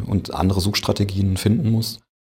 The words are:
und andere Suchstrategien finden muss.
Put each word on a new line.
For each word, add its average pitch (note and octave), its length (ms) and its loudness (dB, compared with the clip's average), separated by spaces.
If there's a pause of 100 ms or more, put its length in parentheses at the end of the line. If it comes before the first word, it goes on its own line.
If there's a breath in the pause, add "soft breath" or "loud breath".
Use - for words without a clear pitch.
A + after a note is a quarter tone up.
und - 280 -2
andere F#2+ 260 2
Suchstrategien F#2+ 760 0
finden A2 340 2
muss. A2 300 -2 (200)